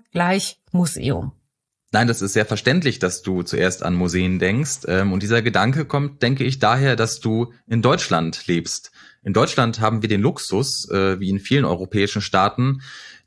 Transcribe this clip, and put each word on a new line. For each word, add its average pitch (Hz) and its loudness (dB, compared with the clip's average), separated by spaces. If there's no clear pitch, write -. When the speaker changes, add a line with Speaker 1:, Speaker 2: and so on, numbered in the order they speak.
Speaker 1:
gleich 180 0
Museum. 143 -2
Speaker 2:
Nein, 117 4
das 117 0
ist 98 -4
sehr 104 2
verständlich, 143 0
dass 90 -2
du 90 -2
zuerst - -2
an 90 0
Museen 90 0
denkst. 110 -2
Ähm, 95 2
und 92 -2
dieser 113 2
Gedanke 117 2
kommt, 139 -2
denke 131 2
ich, 131 -2
daher, 123 2
dass 113 -2
du 113 -2
in 117 0
Deutschland 82 0
lebst. - -2
In 98 -4
Deutschland 113 2
haben 110 0
wir 110 -2
den 101 2
Luxus, - -2
äh, 95 0
wie 95 -2
in 98 0
vielen 135 0
europäischen 95 -2
Staaten, 123 0